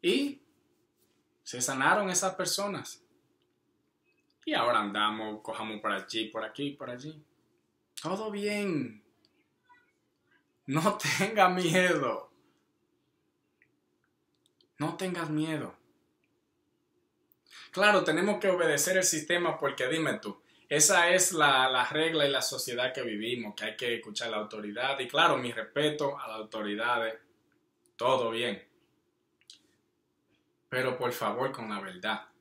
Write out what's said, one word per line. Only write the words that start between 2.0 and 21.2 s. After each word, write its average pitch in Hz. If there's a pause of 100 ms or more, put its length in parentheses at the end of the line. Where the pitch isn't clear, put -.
esas 190
personas. 190 (1400)
Y 311
ahora 120
andamos, 107
cojamos 110
por 104
allí, 101
por 110
aquí, 143
por 139
allí. 147 (760)
Todo 202
bien. 202 (1600)
No 165 (120)
<laughs> -
tenga 190
miedo. 170 (2500)
No 160
tengas 175
miedo. 151 (2000)
Claro, 202
tenemos 180
que 196
obedecer 170
el 185
sistema 165
porque 131
dime 143
tú, - (260)
esa 170
es 180